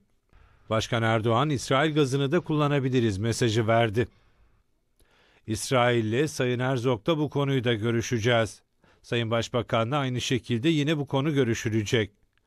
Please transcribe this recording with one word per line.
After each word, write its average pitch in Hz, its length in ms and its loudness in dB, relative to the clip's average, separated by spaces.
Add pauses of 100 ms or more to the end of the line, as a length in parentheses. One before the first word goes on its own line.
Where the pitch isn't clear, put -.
(680)
Başkan 110 340 -2
Erdoğan, 113 460 2
"İsrail 143 440 0
gazını 139 380 0
da 175 80 2
kullanabiliriz." 135 800 0
mesajı 113 500 0
verdi. 113 400 2 (1400)
"İsrail'le 120 800 0
Sayın 123 320 -2
Herzog'da 127 580 0
bu 147 120 -2
konuyu 139 340 0
da 120 100 2
görüşeceğiz. 113 880 0 (400)
Sayın 117 300 -4
Başbakan'la 117 680 -2
aynı 127 240 -4
şekilde 123 480 -2
yine 151 280 0
bu 139 100 -4
konu 139 260 -2
görüşülecek. 113 800 0 (360)